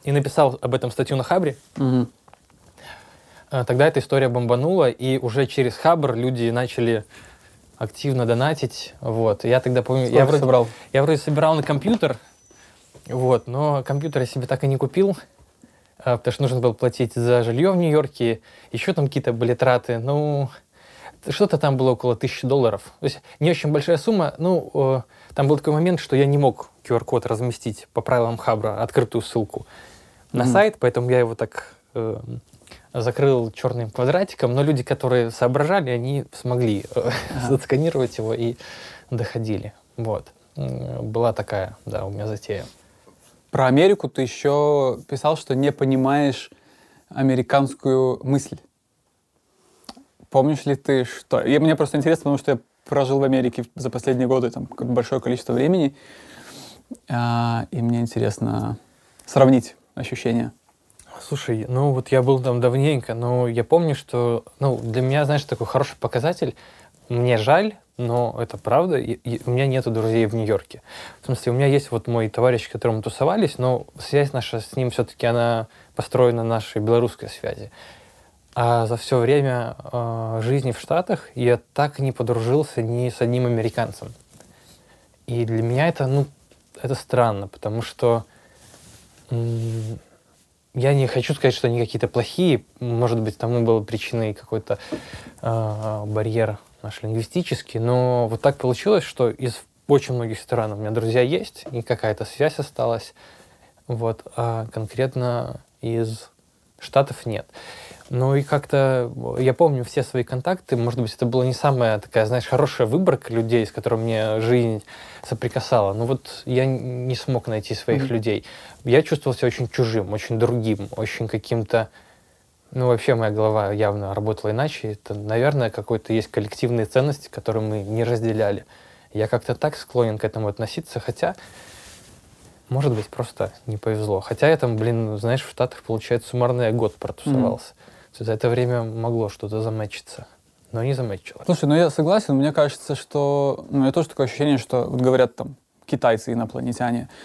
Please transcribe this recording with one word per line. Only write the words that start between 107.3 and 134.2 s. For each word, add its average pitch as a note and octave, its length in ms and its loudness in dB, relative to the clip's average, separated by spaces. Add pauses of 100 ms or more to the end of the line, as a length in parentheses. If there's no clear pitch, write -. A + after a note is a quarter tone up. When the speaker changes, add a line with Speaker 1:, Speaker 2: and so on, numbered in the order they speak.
Speaker 1:
Ну C3 260 2
и C#3+ 60 2
как-то C3+ 680 0 (280)
я B2+ 160 2
помню C#3+ 280 4
все C3+ 220 -4
свои B2+ 180 -4
контакты, C3 540 -4
может A#2 240 -2
быть, A2+ 140 -2
это - 120 -2
была B2+ 200 2
не B2 80 0
самая A#2+ 440 2
такая, G#2+ 280 0
знаешь, A#2+ 200 -2
хорошая C3 400 2
выборка D#3 460 0
людей, A2+ 340 2
с - 60 -12
которыми A2+ 320 -2
мне A2 380 0
жизнь A#2 400 2 (420)
соприкасала, A#2 720 0
но A2 120 -2
вот - 380 -6
я B2+ 200 2
н-, B2+ 440 -4
не B2 80 -2
смог B2 320 -4
найти A2 260 -4
своих A#2+ 300 0
Speaker 2:
Мгм. B2+ 80 -4
Speaker 1:
людей. A2 320 -2 (400)
Я B2+ 180 6
чувствовал C#3+ 340 -2
себя B2+ 120 0
очень A#2+ 200 -4
чужим, A2 440 -2
очень A2 260 -4
другим, A2 580 0
очень A2 300 -6
каким-то A2+ 640 -2 (840)
ну, B2+ 160 0
вообще, A#2+ 260 2
моя A2+ 160 0
голова G#2+ 420 2
явно G#2 420 -2
работала G#2+ 360 -2
иначе. A2+ 420 -4
Это, G#2 220 -10
наверное, A#2 560 0
какой-то A2 420 -4
есть A2 180 0
коллективные A2+ 560 -2
ценности, C#3+ 440 -2
которые A2 360 -4
мы G#2+ 160 -4
не A2 220 -2
разделяли. A2 640 -2 (460)
Я G#2+ 160 -2
как-то - 260 -2
так D3 220 -4
склонен A2+ 420 -2
к - 60 -4
этому A2 240 -2
относиться, A2+ 520 -8
хотя, - 360 -4 (1300)
может C3+ 240 0
быть, G#2+ 140 -2
просто - 460 -6 (140)
не A2 100 -6
повезло. G#2+ 440 -2